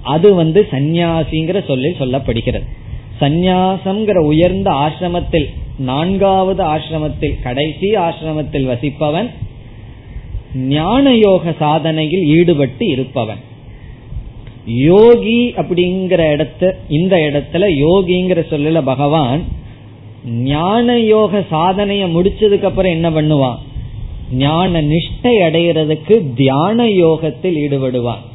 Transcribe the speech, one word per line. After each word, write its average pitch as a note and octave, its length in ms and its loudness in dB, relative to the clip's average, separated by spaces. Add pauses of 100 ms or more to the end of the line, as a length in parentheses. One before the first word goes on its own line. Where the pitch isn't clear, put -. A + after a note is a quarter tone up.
அது D#3+ 280 4
வந்து E3 320 4
சந்நியாசிங்கிற D#3+ 960 -2
சொல்லில் C3+ 380 -2
சொல்லப்படுகிறது. B2 680 -2 (500)
சந்நியாசம்ங்கிற F#3 1080 0
உயர்ந்த E3+ 440 2 (100)
ஆசிரமத்தில், E3 720 -2 (340)
நான்காவது F#3+ 840 0
ஆசிரமத்தில், D3+ 760 -4
கடைசி D3 580 -4
ஆசிரமத்தில் D#3 680 -4
வசிப்பவன் D3 640 -2 (1400)
ஞான F3+ 400 2 (100)
யோக F#3 380 4
சாதனையில் D#3 760 0
ஈடுபட்டு E3 580 2
இருப்பவன். A#2+ 540 -4 (1400)
யோகி G#3+ 600 6 (140)
அப்படிங்கிற F3+ 720 0
இடத்து-, D3+ 460 0 (140)
இந்த F3+ 320 2
இடத்துல D3+ 460 0 (100)
யோகிங்கிற F3+ 680 2
சொல்லல D#3 400 0
பகவான் C3+ 580 0 (1000)
ஞான G3 580 0
யோக G#3+ 460 2
சாதனைய F#3+ 640 0
முடிச்சதுக்கு G3 600 2
அப்புறம் F#3 260 0
என்ன E3 160 0
பண்ணுவான்? D3+ 500 2 (760)
ஞான D#3+ 480 0
நிஷ்டை E3 560 0
அடைகிறதுக்கு D#3+ 720 2 (200)
தியான D#3 600 2
யோகத்தில் D#3+ 640 0
ஈடுபடுவான். B2+ 680 -2 (100)